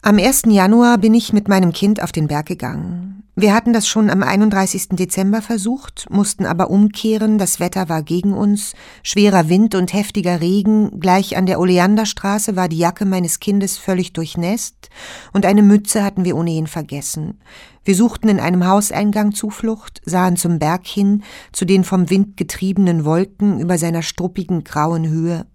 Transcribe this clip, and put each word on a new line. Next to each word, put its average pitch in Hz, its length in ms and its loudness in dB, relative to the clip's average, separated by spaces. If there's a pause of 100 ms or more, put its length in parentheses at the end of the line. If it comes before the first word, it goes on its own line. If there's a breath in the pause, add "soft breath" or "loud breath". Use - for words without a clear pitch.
Am 208 160 4
ersten 226 340 2
Januar 220 460 6
bin 220 160 4
ich 233 180 0
mit 208 160 0
meinem 190 240 2
Kind 202 280 0
auf 170 120 -8
den 151 160 -2
Berg 151 180 -4
gegangen. 175 760 -10 (100)
Wir 196 180 4
hatten 233 200 2
das 220 160 0
schon 214 200 2
am 190 140 2
einunddreißigsten 196 720 0
Dezember 190 460 -2
versucht, 233 680 -6
mussten 202 360 -2
aber 170 240 -2
umkehren, 214 680 2
das 190 200 -2
Wetter 180 300 -4
war 160 160 -4
gegen 180 280 -2
uns, 208 420 -2 (280 loud breath)
schwerer 196 460 2
Wind 202 260 2
und 185 180 0
heftiger 185 480 -2
Regen, 202 600 0
gleich 185 360 0
an 185 100 0
der 185 120 0
Oleanderstraße 202 960 0
war 185 140 -2
die 160 100 -4
Jacke 175 260 -2
meines 185 360 -2
Kindes 196 380 -2
völlig 185 340 -4
durchnässt 170 760 -6 (420 loud breath)
und 202 120 0
eine 202 200 6
Mütze 208 400 4
hatten 196 200 -4
wir 170 120 -2
ohnehin 160 320 -4
vergessen. 156 720 -10 (420 loud breath)
Wir 196 140 2
suchten 220 320 0
in 196 100 2
einem 180 260 0
Hauseingang 208 720 0
Zuflucht, - 680 -8
sahen 180 320 0
zum 170 240 0
Berg 165 260 -2
hin, 202 380 0 (260 loud breath)
zu - 140 -4
den 185 180 4
vom 180 280 0
Wind 196 260 0
getriebenen 180 680 0
Wolken 185 540 -2
über 175 180 -2
seiner 165 260 -2
struppigen 180 600 -6
grauen 160 460 -2
Höhe. 165 460 -4